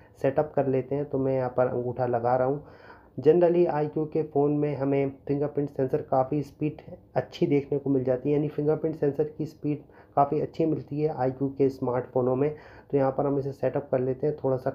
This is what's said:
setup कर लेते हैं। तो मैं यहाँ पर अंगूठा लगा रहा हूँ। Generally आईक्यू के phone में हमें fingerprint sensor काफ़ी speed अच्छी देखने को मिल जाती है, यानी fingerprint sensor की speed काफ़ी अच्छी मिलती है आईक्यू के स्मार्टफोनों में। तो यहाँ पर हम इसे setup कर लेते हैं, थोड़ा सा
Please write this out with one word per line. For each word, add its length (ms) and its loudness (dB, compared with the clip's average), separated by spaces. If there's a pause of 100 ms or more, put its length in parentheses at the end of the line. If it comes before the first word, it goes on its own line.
(220)
setup 340 0
कर 120 2
लेते 280 0
हैं। 100 -2
तो 120 -4
मैं 180 0
यहाँ 220 -2
पर 100 4
अंगूठा 400 -2
लगा 280 0
रहा 120 2
हूँ। 160 -2 (540)
Generally 520 6
आईक्यू 360 -2
के 180 -2
phone 280 2
में 240 0
हमें 340 0 (180)
fingerprint 420 -2
sensor 320 -2
काफ़ी 420 0
speed 380 -6 (340)
अच्छी 320 0
देखने 300 0
को 120 -2
मिल 140 2
जाती 260 0
है, 60 2
यानी 140 0
fingerprint 460 -2
sensor 320 0
की 180 -8
speed 360 -6 (360)
काफ़ी 240 2
अच्छी 240 -2
मिलती 360 -2
है 140 0
आईक्यू 340 -2
के 200 2
स्मार्टफोनों 680 0
में। 140 2 (420)
तो 60 0
यहाँ 140 4
पर 160 -2
हम 120 0
इसे 120 -4
setup 400 -2
कर 80 2
लेते 280 -2
हैं, 80 0
थोड़ा 220 0
सा 180 -4